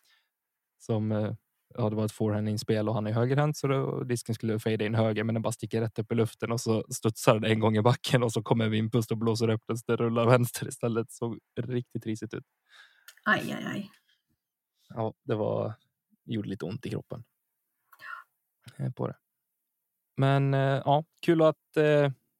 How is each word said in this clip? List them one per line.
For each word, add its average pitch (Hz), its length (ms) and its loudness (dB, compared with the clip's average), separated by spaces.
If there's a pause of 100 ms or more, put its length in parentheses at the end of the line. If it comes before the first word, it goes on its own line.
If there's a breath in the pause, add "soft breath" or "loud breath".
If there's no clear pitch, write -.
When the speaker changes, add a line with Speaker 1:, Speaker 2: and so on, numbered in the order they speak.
(800 soft breath)
Speaker 1:
Som, 110 340 -2
eh, 107 220 0 (400)
ja, 107 160 0
det 107 60 -4
var 107 80 0
ett 107 80 -2
forehand-inspel 107 760 -2
och 113 60 -2
han 107 120 -2
är 107 60 -2
högerhänt, 135 440 0
så - 100 -6
då, 135 380 -2
disken 120 300 -4
skulle 110 240 -2
fade 110 280 -2
in 110 80 -2
höger, 110 300 2
men 113 100 0
den 113 80 -2
bara 107 100 -2
sticker - 280 -4
rätt 110 180 -4
upp 110 140 -4
i - 20 -2
luften 113 380 0
och 117 80 -2
så 110 300 0
studsar 117 480 2
den 110 140 2
en 107 80 2
gång 110 160 4
i 104 60 4
backen 120 400 4
och 117 100 0
så 110 100 0
kommer 113 260 2
vindpust 110 420 0
och 113 80 -2
blåser 113 300 2
upp 113 180 0
den, 117 100 -4
så 120 100 -10
det 117 100 0
rullar 117 300 2
vänster 120 420 2
istället. 117 440 -4
Såg 117 260 -8 (220)
riktigt 123 460 -6
risigt 110 280 -8
ut. - 100 -10 (800 soft breath)
Speaker 2:
Aj, - 280 -2
aj, - 140 -10
aj. - 240 -8 (960)
Speaker 1:
Ja, 110 340 -6
det 117 120 -4
var, 110 400 -4 (500)
gjorde 110 240 -6
lite 98 160 -8
ont 92 220 -10
i - 40 -8
kroppen. - 340 -10 (1500 loud breath)
Eh, 131 160 -6
på 127 160 -6
det. - 80 -10 (1000)
Men, 139 380 2
eh, 139 60 2
ja, 139 440 2 (160)
kul 165 220 4
att, - 340 2
eh, 147 360 4 (280)